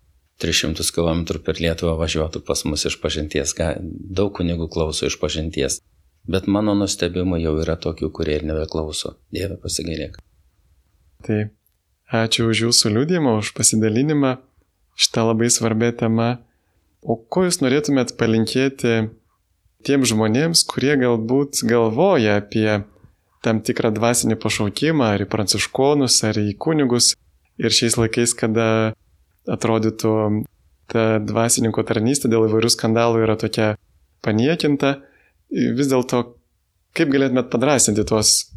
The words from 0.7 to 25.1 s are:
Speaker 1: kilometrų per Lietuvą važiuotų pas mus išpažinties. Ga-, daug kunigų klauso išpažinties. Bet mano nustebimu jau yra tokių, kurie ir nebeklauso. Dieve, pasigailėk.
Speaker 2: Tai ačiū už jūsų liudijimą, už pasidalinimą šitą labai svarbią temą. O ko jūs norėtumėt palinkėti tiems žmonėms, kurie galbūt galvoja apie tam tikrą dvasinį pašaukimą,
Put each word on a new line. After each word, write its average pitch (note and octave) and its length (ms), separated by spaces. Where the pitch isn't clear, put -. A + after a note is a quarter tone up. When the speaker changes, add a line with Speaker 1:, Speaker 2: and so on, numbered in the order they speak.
Speaker 1:
kilometrų E2 500
per D#2+ 160
Lietuvą E2 400
važiuotų D#2+ 460
pas - 180
mus D2+ 240
išpažinties. D2+ 720
Ga-, E2 240
daug F#2 560
kunigų E2+ 340
klauso D#2 380
išpažinties. D#2 720
Bet F#2+ 220
mano G#2 300
nustebimu F2+ 640
jau D#2 180
yra D#2+ 160
tokių, D#2+ 380
kurie D#2 240
ir D2+ 100
nebeklauso. D#2 720
Dieve, F#2 240
pasigailėk. - 600
Speaker 2:
Tai G#2+ 120
ačiū A2+ 440
už A2+ 140
jūsų A#2 280
liudijimą, C#3+ 460
už - 160
pasidalinimą B2+ 800
šitą - 320
labai A2+ 240
svarbią A#2 480
temą. A2+ 360
O - 140
ko F3+ 300
jūs E3+ 120
norėtumėt C3+ 560
palinkėti A2+ 920
tiems C3+ 260
žmonėms, A2+ 560
kurie C3+ 320
galbūt B2 640
galvoja A#2 760
apie G#2+ 420
tam A2 200
tikrą A2+ 320
dvasinį A#2 460
pašaukimą, A2+ 760